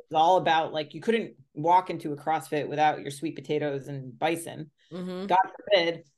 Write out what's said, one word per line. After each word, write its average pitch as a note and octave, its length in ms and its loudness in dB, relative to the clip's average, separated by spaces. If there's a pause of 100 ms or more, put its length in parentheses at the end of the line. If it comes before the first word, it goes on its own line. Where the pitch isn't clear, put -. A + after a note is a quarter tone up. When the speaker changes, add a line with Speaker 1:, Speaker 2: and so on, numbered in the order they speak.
(100)
Speaker 1:
was D#3+ 60 -2
all F3 220 6
about, D#3+ 340 2
like, D#3 220 -6
you D#3 60 -12
couldn't A3+ 340 0 (200)
walk F3 360 4
into D#3 220 -6
a C#3+ 40 -4
CrossFit D3+ 520 -2
without D3+ 340 2
your C#3 100 -8
sweet D#3 240 -8
potatoes C#3+ 500 -4
and C3 320 -12
bison. D#3+ 540 -4 (200)
Speaker 2:
Mm-hmm. F3+ 340 -8
Speaker 1:
God F#3+ 120 4 (180)
forbid E3+ 460 0 (160)